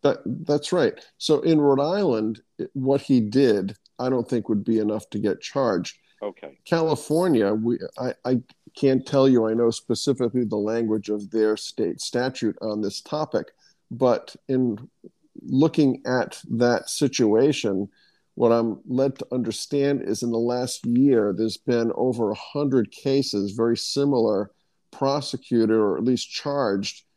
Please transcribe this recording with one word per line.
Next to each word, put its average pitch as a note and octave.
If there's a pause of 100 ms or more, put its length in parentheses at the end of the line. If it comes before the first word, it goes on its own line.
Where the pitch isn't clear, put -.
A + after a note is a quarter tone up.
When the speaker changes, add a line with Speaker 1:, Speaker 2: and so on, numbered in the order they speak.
Speaker 1:
That, C#3+
that's D3
right. D#3 (200)
So D3+
in D#3
Rhode C#3
Island, C#3+ (160)
it, -
what C3+
he B2+
did, G#2+ (220)
I B2
don't B2
think A#2
would G#2
be A2+
enough G#2+
to G#2
get G2+
charged. A2+ (240)
Speaker 2:
Okay. F2
Speaker 1:
California, D#3+
we, A2 (200)
I, G#2 (100)
I B2 (340)
can't C3
tell C3+
you A#2+
I A2
know A#2
specifically B2
the G#2
language G#2+
of G#2
their A2
state -
statute B2
on G#2+
this G2+
topic, D3+ (380)
but A#2+ (120)
in B2+ (540)
looking C#3+
at B2+
that A#2+
situation, A2+ (460)
what A#2
I'm A#2
led C3+
to -
understand C#3
is G#2+
in A#2+
the A2+
last B2
year, A#2+
there's G#2+
been A#2
over A#2
a G#2
hundred C3+
cases, C3+
very A#2
similar, A2+ (400)
prosecuted C3+
or G#2+
at G#2
least B2
charged A#2 (120)